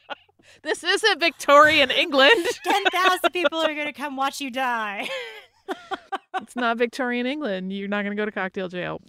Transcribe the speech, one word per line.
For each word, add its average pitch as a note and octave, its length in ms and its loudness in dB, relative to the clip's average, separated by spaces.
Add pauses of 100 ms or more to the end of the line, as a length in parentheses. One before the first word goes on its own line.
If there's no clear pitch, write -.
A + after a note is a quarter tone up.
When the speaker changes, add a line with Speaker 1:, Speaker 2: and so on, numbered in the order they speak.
(600)
Speaker 1:
This - 220 -4
isn't F#4 360 2
Victorian D4+ 720 6
England. C#4 400 4 (180)
<laughs> - 140 -6
Speaker 2:
Ten G4+ 220 0
thousand F#4 460 2
people E4 280 -2
are D#4 140 0
gonna D4 200 -6
come C#4 220 -8
watch C4+ 260 -4
you C#4 80 -8
die. A#3 640 -4
<laughs> C5+ 40 -8 (1200)
Speaker 1:
It's - 140 -16
not A#3 220 -2
Victorian A#3+ 500 -2
England. G#3 440 -6
You're G3 160 -8
not G#3 160 -4
gonna G3+ 120 -6
go G#3 100 -4
to G#3+ 60 -6
cocktail F#3+ 360 -6
jail. E3+ 420 -8